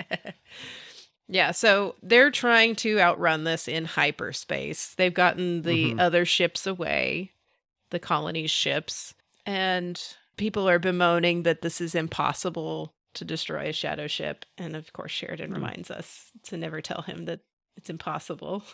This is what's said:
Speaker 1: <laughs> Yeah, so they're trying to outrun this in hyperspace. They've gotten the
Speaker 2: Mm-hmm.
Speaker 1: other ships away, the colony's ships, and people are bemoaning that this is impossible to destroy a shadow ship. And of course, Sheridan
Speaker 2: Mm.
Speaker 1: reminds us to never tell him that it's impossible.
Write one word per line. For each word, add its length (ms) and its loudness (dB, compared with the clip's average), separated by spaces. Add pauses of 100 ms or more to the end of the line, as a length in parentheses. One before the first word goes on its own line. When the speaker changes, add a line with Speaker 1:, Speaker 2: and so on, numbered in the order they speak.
Speaker 1:
<laughs> 1200 -14
Yeah, 240 2
so 500 4
they're 280 8
trying 460 4
to 240 2
outrun 440 4
this 220 -2
in 200 -4
hyperspace. 1080 -4
They've 200 2
gotten 480 2
the 280 2
Speaker 2:
Mm-hmm. 100 -2
Speaker 1:
other 240 4
ships 420 0
away, 680 -2 (580)
the 80 -4
colony's 520 -2
ships, 640 -4 (320)
and 540 -2 (360)
people 320 0
are 100 8
bemoaning 680 4
that 180 2
this 180 -4
is 140 -4
impossible 1000 -2 (220)
to 100 -12
destroy 440 -6
a 40 -4
shadow 340 -6
ship. 380 -6 (140)
And 180 -8
of 160 -14
course, 200 -12
Sheridan 380 -8
Speaker 2:
Mm. 40 -8
Speaker 1:
reminds 360 -8
us 400 -14 (140)
to 120 -10
never 240 -8
tell 220 -8
him 220 -12
that 160 -8 (360)
it's 140 -16
impossible. 720 -8 (120)